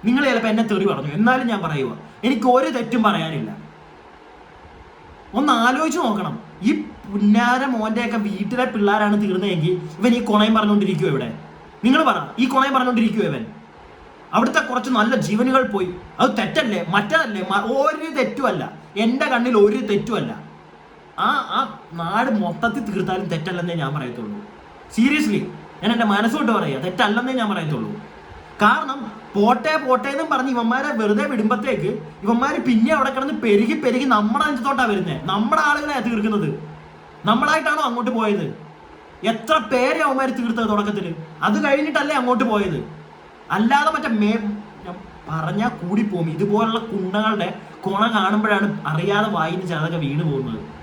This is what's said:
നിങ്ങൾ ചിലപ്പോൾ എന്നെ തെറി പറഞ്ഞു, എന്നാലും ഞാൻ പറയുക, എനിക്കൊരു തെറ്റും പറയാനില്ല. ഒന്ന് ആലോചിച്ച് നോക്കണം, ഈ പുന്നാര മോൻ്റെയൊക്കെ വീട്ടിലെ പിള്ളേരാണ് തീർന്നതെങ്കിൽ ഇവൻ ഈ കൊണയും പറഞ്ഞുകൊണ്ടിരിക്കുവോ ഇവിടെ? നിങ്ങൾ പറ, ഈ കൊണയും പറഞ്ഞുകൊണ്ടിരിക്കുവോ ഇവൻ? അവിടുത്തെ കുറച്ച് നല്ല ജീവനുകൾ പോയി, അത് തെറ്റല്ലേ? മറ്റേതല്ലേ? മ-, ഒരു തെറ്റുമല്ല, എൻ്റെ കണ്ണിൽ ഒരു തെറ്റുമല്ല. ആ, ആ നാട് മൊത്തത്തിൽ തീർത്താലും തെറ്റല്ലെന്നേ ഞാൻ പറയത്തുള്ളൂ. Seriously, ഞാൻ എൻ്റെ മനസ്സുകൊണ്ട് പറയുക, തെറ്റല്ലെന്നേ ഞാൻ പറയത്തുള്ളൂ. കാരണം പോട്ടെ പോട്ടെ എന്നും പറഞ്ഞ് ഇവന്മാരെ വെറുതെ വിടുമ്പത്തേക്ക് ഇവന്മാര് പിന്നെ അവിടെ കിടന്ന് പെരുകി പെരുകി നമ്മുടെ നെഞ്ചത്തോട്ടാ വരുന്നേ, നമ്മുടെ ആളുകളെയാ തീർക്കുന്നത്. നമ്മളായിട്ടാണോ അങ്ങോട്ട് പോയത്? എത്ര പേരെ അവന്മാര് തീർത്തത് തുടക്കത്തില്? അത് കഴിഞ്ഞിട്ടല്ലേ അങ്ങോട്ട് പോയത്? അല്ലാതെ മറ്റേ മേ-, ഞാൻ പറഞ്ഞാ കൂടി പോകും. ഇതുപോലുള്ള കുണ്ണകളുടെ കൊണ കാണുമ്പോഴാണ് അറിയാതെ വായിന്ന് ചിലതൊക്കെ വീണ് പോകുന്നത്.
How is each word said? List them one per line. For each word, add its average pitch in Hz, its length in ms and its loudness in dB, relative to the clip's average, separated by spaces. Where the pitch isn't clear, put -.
നിങ്ങൾ 262 220 4
ചിലപ്പോൾ 226 240 0
എന്നെ 220 180 2
തെറി 196 220 2
പറഞ്ഞു, 147 260 -4
എന്നാലും 247 340 2
ഞാൻ 196 140 -2
പറയുക, 135 240 -2
എനിക്കൊരു 254 500 4
തെറ്റും 226 320 0
പറയാനില്ല. 160 420 -2
ഒന്ന് 285 140 4
ആലോചിച്ച് 311 400 0
നോക്കണം, 190 280 -2
ഈ - 20 4
പുന്നാര 233 520 4
മോൻ്റെയൊക്കെ 220 520 -2
വീട്ടിലെ 226 480 -2
പിള്ളേരാണ് 208 480 4
തീർന്നതെങ്കിൽ 180 520 0
ഇവൻ 240 180 6
ഈ - 20 0
കൊണയും 214 280 4
പറഞ്ഞുകൊണ്ടിരിക്കുവോ 190 560 2
ഇവിടെ? 120 160 -4
നിങ്ങൾ 277 140 6
പറ, 185 80 0
ഈ - 100 4
കൊണയും 269 240 2
പറഞ്ഞുകൊണ്ടിരിക്കുവോ 226 540 2
ഇവൻ? 123 120 -4
അവിടുത്തെ 262 320 2
കുറച്ച് 247 300 -2
നല്ല 226 160 4
ജീവനുകൾ 254 340 2
പോയി, 185 160 -2
അത് 247 180 4
തെറ്റല്ലേ? 208 420 -2
മറ്റേതല്ലേ? 208 480 0
മ-, 208 140 0
ഒരു 311 280 0
തെറ്റുമല്ല, 208 440 0
എൻ്റെ 269 300 2
കണ്ണിൽ 240 300 2
ഒരു 208 160 4
തെറ്റുമല്ല. 185 420 -2
ആ, 240 40 2
ആ - 20 0
നാട് 220 280 0
മൊത്തത്തിൽ 226 440 -2
തീർത്താലും 185 460 -4
തെറ്റല്ലെന്നേ 170 500 -4
ഞാൻ 139 140 -4
പറയത്തുള്ളൂ. 113 400 -8
Seriously, 262 460 2
ഞാൻ 214 140 0
എൻ്റെ 233 180 2
മനസ്സുകൊണ്ട് 233 420 2
പറയുക, 151 300 -2
തെറ്റല്ലെന്നേ 226 560 0
ഞാൻ 214 100 0
പറയത്തുള്ളൂ. 151 400 -4
കാരണം 277 360 4
പോട്ടെ 240 400 4
പോട്ടെ 254 280 2
എന്നും 311 200 -2
പറഞ്ഞ് 262 220 0
ഇവന്മാരെ 240 340 0
വെറുതെ 208 320 2
വിടുമ്പത്തേക്ക് 214 580 0
ഇവന്മാര് 240 340 0
പിന്നെ 233 280 4
അവിടെ 269 200 0
കിടന്ന് 277 180 -4
പെരുകി 226 380 4
പെരുകി 247 320 2
നമ്മുടെ 220 320 2
നെഞ്ചത്തോട്ടാ 262 460 0
വരുന്നേ, 170 240 -2
നമ്മുടെ 226 380 0
ആളുകളെയാ 294 380 -2
തീർക്കുന്നത്. 208 420 0
നമ്മളായിട്ടാണോ 294 600 2
അങ്ങോട്ട് 240 280 -2
പോയത്? 202 300 0
എത്ര 226 220 0
പേരെ 254 340 2
അവന്മാര് 262 340 0
തീർത്തത് 226 320 -2
തുടക്കത്തില്? 202 400 -2
അത് 208 80 2
കഴിഞ്ഞിട്ടല്ലേ 294 540 2
അങ്ങോട്ട് 247 320 2
പോയത്? 185 280 0
അല്ലാതെ 285 360 4
മറ്റേ 233 160 -4
മേ-, 208 280 0
ഞാൻ 180 100 -12
പറഞ്ഞാ 180 380 -2
കൂടി 202 280 0
പോകും. 170 240 -2
ഇതുപോലുള്ള 214 460 2
കുണ്ണകളുടെ 196 580 -2
കൊണ 196 160 0
കാണുമ്പോഴാണ് 208 520 2
അറിയാതെ 202 460 2
വായിന്ന് 165 320 -2
ചിലതൊക്കെ 165 380 -2
വീണ് 151 240 -2
പോകുന്നത്. 120 280 -4